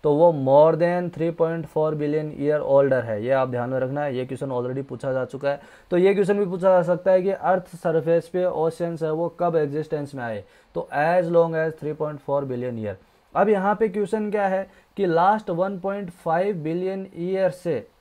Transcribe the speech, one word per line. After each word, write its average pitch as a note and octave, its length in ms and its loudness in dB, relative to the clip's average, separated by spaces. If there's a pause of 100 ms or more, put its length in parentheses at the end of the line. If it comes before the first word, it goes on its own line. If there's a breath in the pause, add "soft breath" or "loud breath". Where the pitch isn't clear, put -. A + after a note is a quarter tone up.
तो D3+ 100 4
वो E3+ 160 8 (100)
more D3 400 6
than F3 340 0
three E3 240 -2
point E3 300 0
four D#3 260 0
billion D3+ 340 -2 (120)
year D3 180 0 (160)
older C3+ 300 4
है, A2 200 -4
ये B2+ 60 -2
आप C3+ 180 2
ध्यान B2 220 -4
में C3 100 -2
रखना C3+ 220 -4
है। C#3 140 -4
ये B2+ 100 -4
क्वेश्चन C3+ 240 -8
already B2+ 380 -4
पूछा C3 240 -6
जा C3 120 -2
चुका C3+ 260 -6
है, C#3+ 100 -6 (300 loud breath)
तो F3+ 80 2
ये F#3+ 160 6
क्वेश्चन G3+ 240 2
भी G3+ 80 0
पूछा F#3 240 0
जा F3+ 120 6
सकता F3 280 0
है F#3 120 4
कि G3 80 0
अर्थ F3+ 460 -2
सरफेस E3 520 0
पे F3+ 160 -2
ओशंस E3 580 -2
है D#3 100 -2
वो E3 160 -2 (120)
कब E3+ 160 0
एग्जिस्टेंस D3+ 580 -4
में C3 100 -8
आए, G#2+ 180 -6 (320 soft breath)
तो E3+ 200 -6
as E3+ 360 2
long E3 260 4
as D#3+ 240 -2
three D3+ 160 -6
point D3+ 240 -6
four C#3+ 240 -2
billion B2 340 -6
year। G#2 160 -6 (400 soft breath)
अब F#3+ 140 2
यहाँ G3+ 320 2
पे A3 80 2
क्वेश्चन G#3 420 -4
क्या G3+ 180 0
है F#3+ 180 -2 (300 soft breath)
कि G3 100 0
लास्ट F#3+ 440 2
वन F#3 280 -2
पॉइंट G3 320 -6 (140)
फ़ाइव F3+ 380 0
बिलियन F#3 440 -6 (100)
ईयर F#3 340 0
से D#3+ 360 -6 (140)